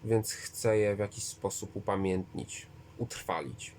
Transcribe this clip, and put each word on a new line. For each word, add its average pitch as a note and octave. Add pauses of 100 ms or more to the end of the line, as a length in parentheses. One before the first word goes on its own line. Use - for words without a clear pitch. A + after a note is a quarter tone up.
więc A2
chcę -
je G#2
w -
jakiś G#2
sposób -
upamiętnić, F#2+ (320)
utrwalić. -